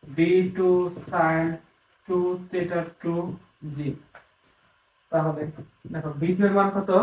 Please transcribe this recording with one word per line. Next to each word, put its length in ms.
ভি 140
টু 120
sin 380
টু 120
theta 300
টু 120
জি। 120
তাহলে 320
দেখো 180
ভি 160
টু 120
এর 100
মান 180
কত? 140